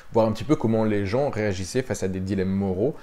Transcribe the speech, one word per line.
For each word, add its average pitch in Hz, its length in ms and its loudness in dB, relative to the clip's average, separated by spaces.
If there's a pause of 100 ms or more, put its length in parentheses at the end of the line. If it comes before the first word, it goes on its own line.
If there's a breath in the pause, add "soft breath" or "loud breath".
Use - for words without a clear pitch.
(120 loud breath)
voir 113 160 4
un 107 40 0
petit 101 120 -4
peu 147 120 4
comment 110 280 2
les 101 220 2
gens 127 240 0
réagissaient 101 500 -2
face 107 220 -4
à 98 60 -2
des 95 120 -2
dilemmes 95 300 0
moraux 98 520 0